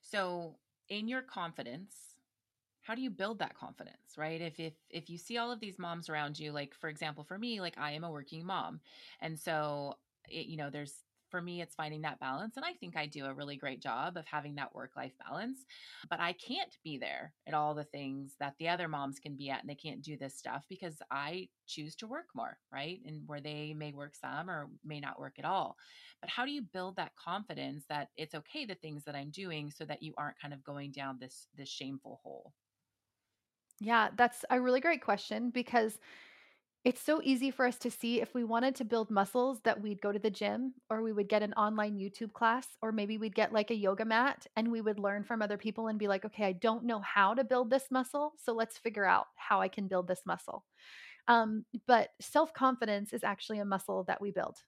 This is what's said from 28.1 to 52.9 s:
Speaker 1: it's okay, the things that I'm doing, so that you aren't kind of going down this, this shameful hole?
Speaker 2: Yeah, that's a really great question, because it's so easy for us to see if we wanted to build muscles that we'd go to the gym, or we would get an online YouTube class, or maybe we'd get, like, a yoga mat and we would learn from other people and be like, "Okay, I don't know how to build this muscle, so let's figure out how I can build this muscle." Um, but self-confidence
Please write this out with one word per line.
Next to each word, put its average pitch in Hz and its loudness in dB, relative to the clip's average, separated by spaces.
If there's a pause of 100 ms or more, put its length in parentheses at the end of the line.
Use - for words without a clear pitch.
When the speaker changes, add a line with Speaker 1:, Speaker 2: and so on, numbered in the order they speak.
Speaker 1:
it's 156 -8
okay, 262 -8
the 196 -6
things 151 -10
that 147 -8
I'm 143 -8
doing, 156 -6
so 156 -10
that 151 -8
you 156 -8
aren't 147 -6
kind 147 -10
of 139 -14
going 143 -8
down 135 -6
this, - -16 (100)
this 139 -12
shameful 135 -8
hole? - -16 (1300)
Speaker 2:
Yeah, 220 4
that's 240 4
a 247 6
really 254 6
great 302 4
question, 220 0
because 233 2 (840)
it's 247 4
so 311 4
easy 262 4
for 254 4
us 247 4
to 240 -2
see 240 0
if - -4
we 247 0
wanted 240 4
to 254 -2
build 220 2
muscles 240 4
that 214 4
we'd 202 -4
go 208 2
to 208 0
the 220 4
gym, 214 -2 (160)
or 220 0
we 226 0
would 208 2
get 208 6
an 208 0
online 208 4
YouTube 202 -4
class, 233 4 (140)
or 220 0
maybe 214 0
we'd 214 -2
get, 214 6
like, 214 4
a 233 4
yoga 202 4
mat 233 4
and 226 4
we 226 2
would 208 2
learn 202 2
from 226 0
other 208 2
people 220 -2
and 220 0
be 208 2
like, 196 4
"Okay, 214 0
I 190 4
don't 226 2
know 226 2
how 196 6
to 262 4
build 247 4
this 262 4
muscle, 285 2
so - -2
let's 226 0
figure 214 0
out 180 8
how 196 4
I 190 4
can 196 -2
build 180 2
this 180 0
muscle." - -4 (600)
Um, 220 6 (220)
but 233 10 (120)
self-confidence 247 4